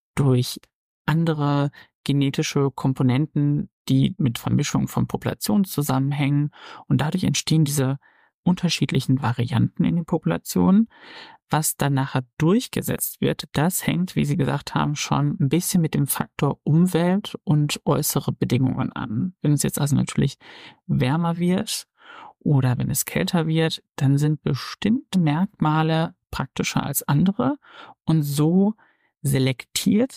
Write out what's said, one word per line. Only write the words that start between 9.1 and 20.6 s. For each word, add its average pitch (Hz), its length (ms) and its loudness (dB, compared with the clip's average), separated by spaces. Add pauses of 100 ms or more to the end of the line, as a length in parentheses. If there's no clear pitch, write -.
Varianten 120 600 0
in 165 120 2
den 170 100 -2
Populationen. 180 840 2 (640)
Was 156 260 0
dann 143 160 0
nachher 135 300 -2 (140)
durchgesetzt - 840 -2
wird, - 220 -2 (100)
das 160 320 0
hängt, 170 300 -2
wie 151 100 2
Sie 143 120 0
gesagt 139 360 -2
haben, 147 220 -2
schon 143 440 -2
ein 139 100 2
bisschen 175 320 0
mit 160 120 0
dem 143 140 0
Faktor - 560 -4
Umwelt 175 800 2
und 147 420 0
äußere 139 460 0
Bedingungen - 600 0
an. 156 500 -4
Wenn 147 120 2
es 143 80 0
jetzt - 200 -2
also 143 140 0
natürlich 139 420 0 (500)